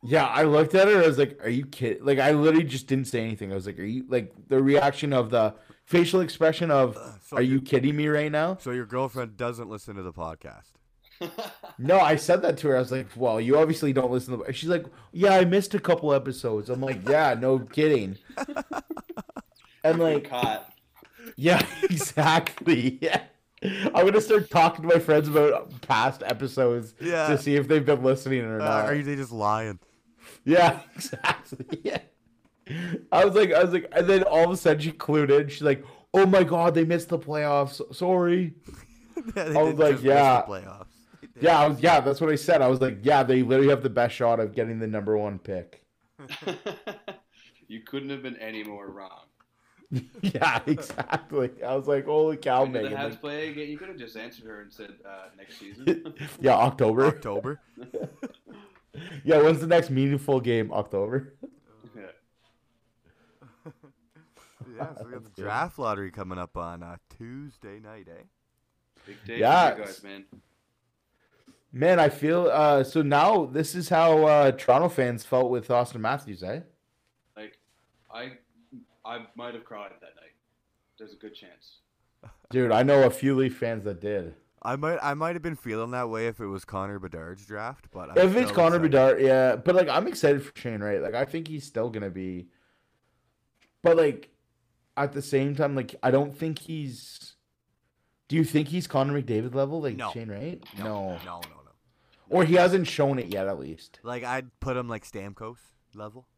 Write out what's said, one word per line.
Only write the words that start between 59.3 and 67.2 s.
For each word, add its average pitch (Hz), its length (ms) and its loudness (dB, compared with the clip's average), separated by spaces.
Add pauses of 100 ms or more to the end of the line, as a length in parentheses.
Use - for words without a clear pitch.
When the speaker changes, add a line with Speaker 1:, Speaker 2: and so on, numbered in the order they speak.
Speaker 1:
when's 156 180 6
the 165 80 -6
next 165 220 4
meaningful 139 500 0
game? 117 320 0
October. 107 640 -4
<laughs> - 580 -20
Speaker 3:
Yeah. 104 60 -20 (1600)
Speaker 2:
<laughs> 160 60 -20 (1080)
Yeah, 127 200 -12
so 110 80 -16
we 120 80 -20
got 123 120 -16
the 107 40 -20
Speaker 1:
That's 101 80 -20
good. 95 60 -16
Speaker 2:
draft 123 360 -6
lottery 101 320 -6
coming 92 280 -12
up 90 180 -12
on, 85 260 -12
uh, 87 140 -18 (220)
Tuesday 117 640 -20